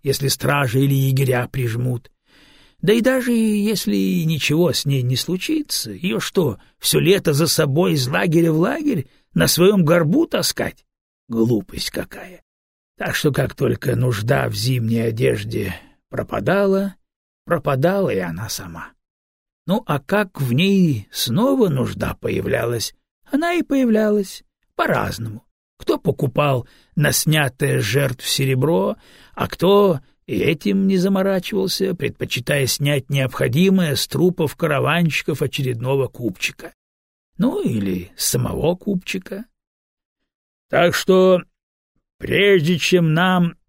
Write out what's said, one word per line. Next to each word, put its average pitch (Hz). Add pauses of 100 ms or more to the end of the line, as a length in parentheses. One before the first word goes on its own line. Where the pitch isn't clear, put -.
если 139
стражи 135
или 139
егеря 131
прижмут. 123 (720)
Да 185
и 233
даже 254
если 202
ничего 160
с -
ней 139
не 127
случится, 214
ее 190
что, 147 (220)
все -
лето 170
за 151
собой 160
из 131
лагеря 165
в 156
лагерь 247 (260)
на 165
своем 180
горбу 175
таскать? - (440)
Глупость 113
какая! - (540)
Так 180
что 151
как 131
только 123
нужда 123
в 107
зимней 113
одежде 113 (340)
пропадала, 190 (500)
пропадала 170
и 98
она 90
сама. 85 (720)
Ну 185
а 143
как 196
в 123
ней 170
снова 226
нужда 110
появлялась, 117 (380)
она 339
и 339
появлялась 220 (320)
по-разному. 113 (320)
Кто -
покупал 139 (280)
на 147
снятое 147
с 123
жертв 120
серебро, 147 (360)
а -
кто 196 (260)
и -
этим 196
не 190
заморачивался, 190
предпочитая -
снять 143
необходимое 143
с -
трупов 165
караванщиков 151
очередного 131
купчика. - (640)
Ну, 311
или 98
самого 131
купчика. 190 (1200)
Так 170
что, 185 (760)
прежде 180
чем 170
нам 175 (140)